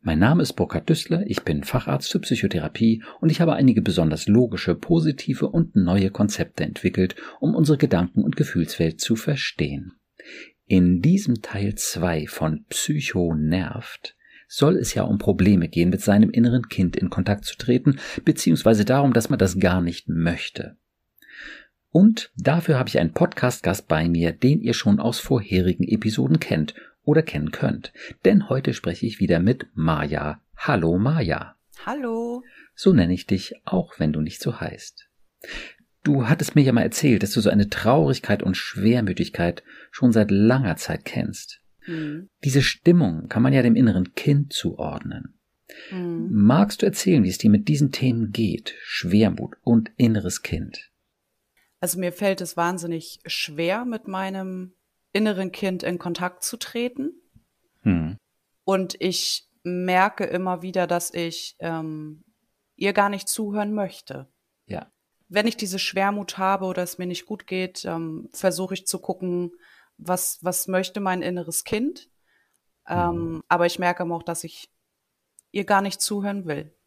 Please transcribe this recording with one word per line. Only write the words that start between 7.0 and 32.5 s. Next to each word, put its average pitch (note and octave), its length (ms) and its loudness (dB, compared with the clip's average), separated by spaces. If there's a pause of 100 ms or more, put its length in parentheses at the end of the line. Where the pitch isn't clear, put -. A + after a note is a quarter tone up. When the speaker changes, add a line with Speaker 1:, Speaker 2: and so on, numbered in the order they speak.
Speaker 1:
um - 140 0
unsere D3+ 240 4
Gedanken- F2+ 440 2
und - 140 0
Gefühlswelt E2 640 -2
zu - 160 0
verstehen. D2+ 760 -4 (720)
In F2+ 340 6
diesem D#3+ 420 2
Teil G2+ 340 -4
zwei E2 500 -2
von D#2 420 -4
Psycho G2 680 -2
nervt E2 800 -4 (320)
soll D3+ 300 2
es - 180 -2
ja G#2+ 100 0
um G#2 140 0
Probleme F2+ 500 4
gehen, E2+ 220 2
mit F#2+ 120 0
seinem G#2 280 6
inneren A#2+ 380 2
Kind F2+ 280 0
in F#2 140 -2
Kontakt G2 340 -2
zu - 120 -12
treten, B2+ 420 2 (260)
beziehungsweise G#2+ 600 4
darum, C3+ 280 4
dass A2+ 180 2
man C3 80 0
das F#2+ 200 2
gar F#2 220 4
nicht E2+ 280 -4
möchte. - 680 -4 (1120)
Und G#3+ 460 6
dafür C#3+ 420 2
habe B2+ 100 0
ich - 100 0
einen - 160 2
Podcast-Gast - 760 -2
bei D#2+ 200 2
mir, E2 240 2
den C#3 280 2
ihr - 140 0
schon - 260 2
aus - 180 -2
vorherigen F#2 680 0
Episoden B2+ 560 0
kennt - 340 -2 (300)
oder D3+ 180 4
kennen D3+ 300 -6
könnt. - 400 -4 (320)
Denn G3 240 6
heute C3 260 0
spreche - 320 -6
ich - 140 -6
wieder F2 180 2
mit A2+ 360 2
Maja. D2+ 680 -2 (160)
Hallo F2 420 0
Maja. A#2 560 0 (320)
Speaker 2:
Hallo. A#3+ 560 -6 (320)